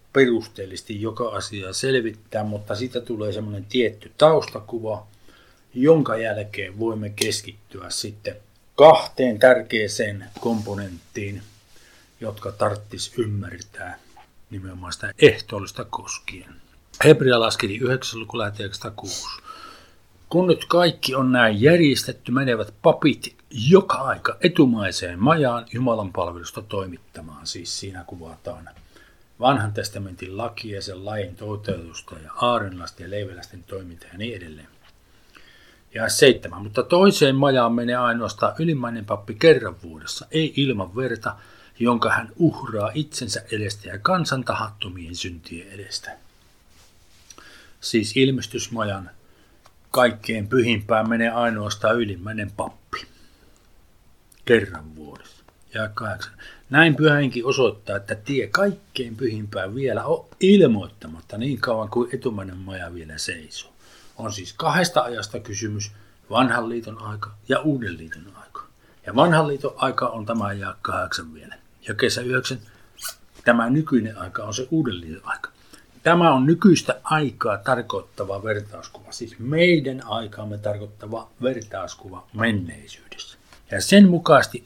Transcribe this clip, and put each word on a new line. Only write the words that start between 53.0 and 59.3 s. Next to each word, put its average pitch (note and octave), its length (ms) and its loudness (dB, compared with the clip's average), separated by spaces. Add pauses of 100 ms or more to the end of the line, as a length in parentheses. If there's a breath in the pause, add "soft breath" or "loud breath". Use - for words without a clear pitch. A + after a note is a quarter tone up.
kerran F2 520 0
vuodessa. - 480 -20 (300)
Ja A2 200 -6
kahdeksan. G#2+ 380 -10 (380 loud breath)
"Näin D3+ 260 6
Pyhä D3+ 180 6
Henki B2 300 0
osoittaa, A#2+ 520 0
että G2+ 180 -6
tie B2 320 -4
kaikkein D#3 720 -2
pyhimpään G#2+ 580 -6